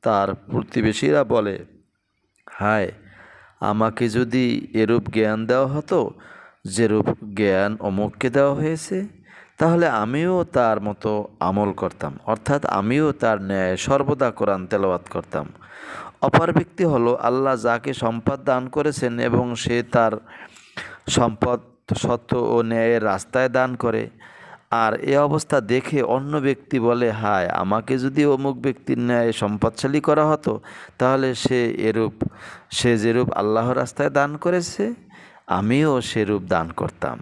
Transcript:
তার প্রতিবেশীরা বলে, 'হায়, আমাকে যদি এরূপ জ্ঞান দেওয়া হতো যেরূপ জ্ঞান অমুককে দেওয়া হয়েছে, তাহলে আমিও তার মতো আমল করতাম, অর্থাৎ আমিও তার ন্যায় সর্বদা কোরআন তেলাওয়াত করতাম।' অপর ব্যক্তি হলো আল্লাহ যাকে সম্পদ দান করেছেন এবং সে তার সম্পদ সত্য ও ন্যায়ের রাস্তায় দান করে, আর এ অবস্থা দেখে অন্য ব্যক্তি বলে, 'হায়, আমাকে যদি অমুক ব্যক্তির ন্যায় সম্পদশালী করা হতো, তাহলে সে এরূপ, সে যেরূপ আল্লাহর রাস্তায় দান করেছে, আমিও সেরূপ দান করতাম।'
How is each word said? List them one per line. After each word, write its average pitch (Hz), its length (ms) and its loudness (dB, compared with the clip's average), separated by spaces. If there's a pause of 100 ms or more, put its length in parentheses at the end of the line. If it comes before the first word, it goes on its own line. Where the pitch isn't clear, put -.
তার 98 320 2
প্রতিবেশীরা 127 880 0
বলে, 107 400 -2 (840)
'হায়, 104 420 0 (680)
আমাকে 110 480 0
যদি 120 640 0
এরূপ 110 300 2 (100)
জ্ঞান 110 340 0
দেওয়া 127 200 2
হতো 147 440 -2 (540)
যেরূপ 104 420 2 (280)
জ্ঞান 101 460 2
অমুককে 104 500 -2
দেওয়া 139 240 2
হয়েছে, 160 520 -4 (520)
তাহলে 170 300 4
আমিও 143 560 0
তার 113 360 2
মতো 104 480 -4 (120)
আমল 98 320 0
করতাম, 80 520 -6
অর্থাৎ 139 420 -2
আমিও 127 460 0
তার 110 300 0
ন্যায় 95 340 0
সর্বদা 135 540 0
কোরআন 98 360 -2
তেলাওয়াত 95 440 0
করতাম।' 76 360 -6 (760)
অপর 165 300 2
ব্যক্তি 175 320 0
হলো 123 300 2
আল্লাহ 131 420 0
যাকে 117 380 -2
সম্পদ 117 500 -4
দান 127 240 0
করেছেন 135 500 -2
এবং 120 360 0
সে 120 280 -2
তার 117 300 2 (960)
সম্পদ 120 520 0 (360)
সত্য 123 400 -2
ও 117 260 2
ন্যায়ের 113 420 0
রাস্তায় 110 440 0
দান 127 280 0
করে, 113 340 -2 (600)
আর 113 300 2
এ 139 180 2
অবস্থা 147 420 2
দেখে 127 420 0
অন্য 135 340 -2
ব্যক্তি 135 440 -2
বলে, 120 300 2
'হায়, 104 380 0
আমাকে 104 500 0
যদি 135 280 0
অমুক 135 320 2
ব্যক্তির 127 400 -4
ন্যায় 120 340 2
সম্পদশালী 113 680 0
করা 151 260 2
হতো, 123 340 0 (380)
তাহলে 131 360 2
সে 120 360 0
এরূপ, 107 420 0 (580)
সে 117 280 2
যেরূপ 117 340 2
আল্লাহর 113 440 0
রাস্তায় 131 340 -2
দান 143 260 0
করেছে, 180 580 -2 (520)
আমিও 127 540 2
সেরূপ 104 420 -2
দান 85 300 -2
করতাম।' - 500 -6